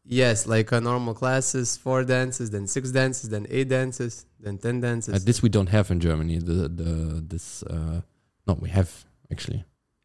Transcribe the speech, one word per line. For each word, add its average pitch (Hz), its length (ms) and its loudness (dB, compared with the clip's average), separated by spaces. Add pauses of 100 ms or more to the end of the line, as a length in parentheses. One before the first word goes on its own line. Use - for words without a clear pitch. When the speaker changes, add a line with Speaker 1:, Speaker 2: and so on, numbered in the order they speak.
Speaker 1:
Yes, 123 420 2
like, 110 280 2
uh, 117 80 4
normal 120 320 -2
classes, 127 640 -2
four 131 260 0
dances, 127 460 0
then 101 180 -4
six 127 240 -4
dances, 131 380 0
then 107 200 -4
eight 127 200 0
dances, 131 560 -2 (160)
then 101 160 -6
ten 120 240 -2
dances. 117 340 -2
Speaker 2:
Uh, 98 80 4
this 117 180 4
we 123 60 4
don't 101 220 4
have 104 200 4
in 87 120 2
Germany. 82 380 2
The, 85 280 0
the, 80 580 -2
this, - 380 -10
uh, 82 380 -4 (440)
no, 98 140 2
we 87 120 -6
have 92 340 0 (260)
actually - 320 -6 (420)